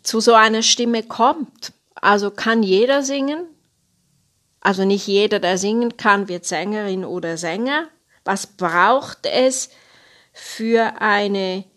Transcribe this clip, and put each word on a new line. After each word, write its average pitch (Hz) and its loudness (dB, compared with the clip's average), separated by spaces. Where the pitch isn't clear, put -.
zu 226 -2
so 233 6
einer 220 4
Stimme 233 0
kommt? - -2
Also 202 2
kann 226 0
jeder 240 2
singen? 277 -4
Also 190 0
nicht 196 0
jeder, 202 0
der 185 0
singen 226 -2
kann, 202 2
wird 175 -10
Sängerin 190 -6
oder 170 -8
Sänger. 233 -4
Was 190 -4
braucht 185 0
es 262 0
für 226 -2
eine 196 -2